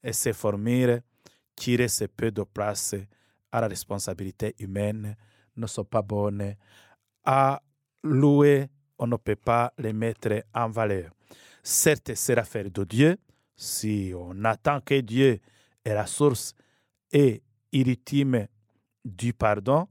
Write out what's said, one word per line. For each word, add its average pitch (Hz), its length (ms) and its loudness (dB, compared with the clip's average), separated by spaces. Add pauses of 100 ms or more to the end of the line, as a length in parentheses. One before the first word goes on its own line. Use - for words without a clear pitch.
Et 123 100 -6
ces 113 200 -2
formules 120 680 0 (520)
qui 123 220 0
laissent 113 280 0 (100)
peu 113 160 -2
de 101 120 -4
place 104 520 -4 (560)
à 117 100 0
la 113 60 0
responsabilité 98 920 -8
humaine 104 560 -6 (400)
ne 113 120 -8
sont 104 180 -8
pas 113 160 -2
bonnes 101 540 -4 (680)
à 135 380 2 (400)
louer. 143 680 4 (280)
On 120 100 -4
ne 117 100 -2
peut 104 180 -2
pas 120 420 0
les 110 160 -4
mettre 107 500 -4 (100)
en 117 160 -2
valeur. 104 420 -2 (500)
Certes, - 540 0
c'est - 200 0
l'affaire 101 360 -4
de 98 140 -4
Dieu. 143 320 4 (380)
Si 104 600 -4
on 90 300 -10
attend 135 360 0
que 139 200 2
Dieu 120 380 4 (460)
est 107 80 -2
la 104 140 -2
source - 480 0 (560)
et 139 320 4 (280)
ultime 127 760 0 (580)
du 117 280 -4
pardon 113 580 0